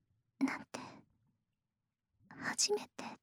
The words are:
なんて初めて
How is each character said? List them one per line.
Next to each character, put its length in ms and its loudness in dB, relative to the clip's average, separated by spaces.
な 180 4
ん 80 -10
て 140 -8
初 440 2
め 220 0
て 100 -8